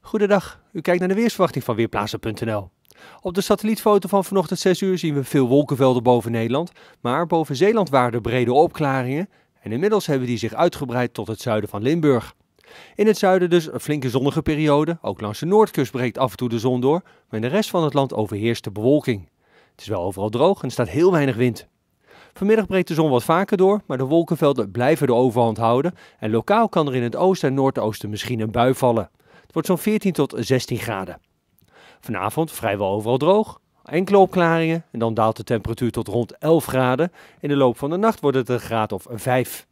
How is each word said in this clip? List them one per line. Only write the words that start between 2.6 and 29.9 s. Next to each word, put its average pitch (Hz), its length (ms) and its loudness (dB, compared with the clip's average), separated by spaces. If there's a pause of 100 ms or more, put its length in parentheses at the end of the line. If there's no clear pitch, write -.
Op 180 140 -8
de 196 60 0
satellietfoto 208 680 2
van 196 160 2
vanochtend 185 340 0
zes 185 220 2
uur 185 180 0
zien 151 160 -2
we 135 100 0
veel 131 240 2
wolkenvelden 131 540 2
boven 117 300 2
Nederland, 117 400 -4 (280)
maar 143 260 -2
boven 156 300 -2
Zeeland 196 340 2
waren 123 220 2
er 117 80 -2
brede 120 320 0
opklaringen 139 760 0 (320)
en 104 120 -10
inmiddels 190 340 0
hebben 135 200 0
die 120 100 -2
zich 107 180 -6
uitgebreid 123 600 -2
tot 101 120 -8
het 110 140 -8
zuiden 107 280 -2
van 104 140 -8
Limburg. 143 520 0 (600)
In 208 120 2
het 214 120 2
zuiden 185 320 2
dus 165 220 2
een 123 80 -6
flinke 143 300 -4
zonnige 139 320 0
periode, 151 580 2
ook 98 200 -6
langs 104 180 -6
de 147 80 -6
noordkust 196 440 2
breekt 123 280 -4
af 127 120 2
en - 60 -18
toe 123 120 -4
de 113 100 -2
zon 123 220 0
door, 147 220 2
maar - 380 -12
in 120 80 -2
de 147 60 -2
rest 208 160 0
van 170 140 0
het 139 100 -2
land 139 200 0
overheerst 107 500 -4
de 113 60 -8
bewolking. 110 580 0 (420)
Het - 100 -20
is - 80 -16
wel 95 140 -4
overal 98 260 -4
droog 151 300 0
en - 60 -10
er 127 80 -8
staat - 160 -2
heel 180 240 2
weinig 139 240 0
wind. 120 320 -2 (640)
Vanmiddag 208 340 2
breekt 185 220 0
de 170 60 -4
zon 156 160 2
wat 123 140 2
vaker 185 320 2
door, 190 300 4
maar 131 120 -6
de 135 60 -2
wolkenvelden 143 680 0
blijven 127 360 2
de 120 80 4
overhand 117 420 2
houden 120 380 0 (240)
en 107 120 -6
lokaal 202 380 2
kan 156 180 0
er 131 80 -4
in 127 80 0
het 117 140 -4
oosten 180 320 2
en 131 60 0
noordoosten 113 560 -2
misschien 110 300 -6
een 110 100 -4
bui 120 240 2
vallen. 113 360 0 (320)
Het - 100 -20 (100)
wordt 180 200 0
zo'n 208 100 0